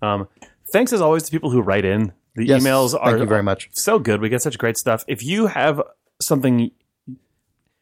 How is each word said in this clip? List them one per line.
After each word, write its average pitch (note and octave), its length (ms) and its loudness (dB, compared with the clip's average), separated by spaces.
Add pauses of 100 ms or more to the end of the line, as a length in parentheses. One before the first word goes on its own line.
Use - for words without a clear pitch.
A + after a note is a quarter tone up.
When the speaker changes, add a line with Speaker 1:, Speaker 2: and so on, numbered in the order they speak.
Speaker 1:
Um, G2+ 260 -2 (440)
thanks A#3+ 200 2
as G#3 80 2
always D#3+ 240 2
to - 60 -14
people D#3 200 -2
who B2 120 2
write G2 220 0
in. G2+ 280 0 (220)
The A2+ 120 -4
Speaker 2:
Yes, C3 160 4
Speaker 1:
emails C3+ 300 2
Speaker 2:
thank D#3 120 -4
Speaker 1:
are A#2 140 2
Speaker 2:
you G#2+ 80 0
very G#2 160 2
much. G2 300 -2
Speaker 1:
so G#3+ 260 0
good. G#2+ 220 0
We A2 80 -2
get B2 140 -2
such C#3 160 -6
great A2+ 180 -2
stuff. - 300 -2
If B2+ 160 -6
you G3+ 260 0
have D3 320 0 (400)
something, B2+ 500 2 (1120)